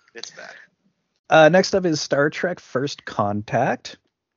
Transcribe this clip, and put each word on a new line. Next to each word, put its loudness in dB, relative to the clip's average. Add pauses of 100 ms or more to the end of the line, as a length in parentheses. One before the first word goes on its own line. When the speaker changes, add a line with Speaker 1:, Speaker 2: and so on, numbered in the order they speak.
(140)
Speaker 1:
It's -16
bad. -20 (760)
Speaker 2:
Uh, 8
next 2
up 0
is 0
Star 0
Trek: -6
First -8
Contact, -4 (400)